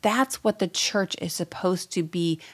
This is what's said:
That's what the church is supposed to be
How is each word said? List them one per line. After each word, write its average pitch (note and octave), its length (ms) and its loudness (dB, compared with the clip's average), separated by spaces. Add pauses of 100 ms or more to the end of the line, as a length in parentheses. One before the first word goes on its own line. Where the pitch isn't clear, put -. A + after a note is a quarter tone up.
That's B3 400 2
what G#3+ 160 2
the - 80 2
church - 520 -2
is E3+ 140 -4
supposed - 600 -2
to F3 100 0
be E3 360 0 (140)